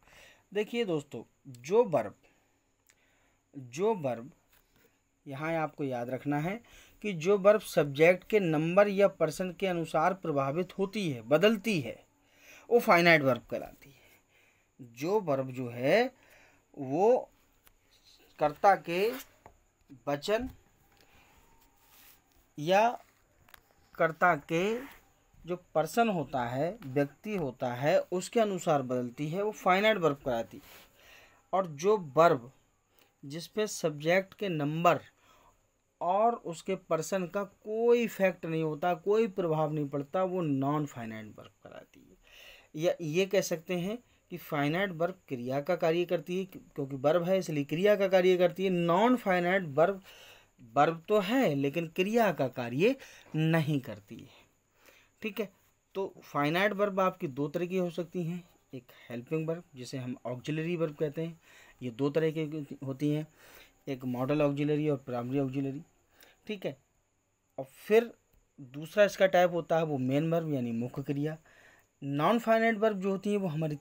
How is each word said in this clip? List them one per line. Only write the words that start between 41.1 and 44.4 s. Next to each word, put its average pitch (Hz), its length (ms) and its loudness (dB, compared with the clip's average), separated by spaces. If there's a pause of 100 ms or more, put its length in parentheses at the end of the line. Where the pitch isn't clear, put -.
वर्ब - 220 -20 (120)
कहलाती - 380 -20
है। - 140 -20 (600)
या 160 260 0
ये 170 240 0
कह 190 180 2
सकते 175 360 -4
हैं 202 180 -4 (340)
कि 180 60 -10
फाइनाइट 160 540 -2